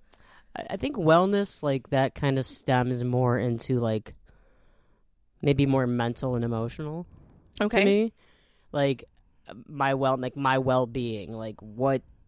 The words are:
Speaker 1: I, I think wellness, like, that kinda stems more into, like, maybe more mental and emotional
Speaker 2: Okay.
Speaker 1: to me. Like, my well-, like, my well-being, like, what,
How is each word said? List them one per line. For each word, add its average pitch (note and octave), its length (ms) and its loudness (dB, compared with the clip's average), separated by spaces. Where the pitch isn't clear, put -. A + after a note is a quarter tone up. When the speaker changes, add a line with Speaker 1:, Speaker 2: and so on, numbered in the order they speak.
Speaker 1:
I, - 160 -8
I G3 60 -6
think C4+ 200 -6
wellness, F#3+ 680 4
like, C3+ 280 -2
that C3+ 240 2
kinda C3+ 280 0
stems B2 600 0
more B2 360 2
into, A#2+ 400 -2
like, A2 340 -2
maybe C#3 240 4
more C3+ 220 2
mental A#2+ 480 -2
and A#2 80 -2
emotional A#2+ 640 -6
Speaker 2:
Okay. G#3 200 2
Speaker 1:
to G#3 40 6
me. G#3 280 2
Like, C#3 340 0
my C#3 260 0
well-, C3+ 240 2
like, B2+ 180 -6
my C3+ 220 2
well-being, A#2+ 760 -2
like, A2 280 -10
what, B2 400 -2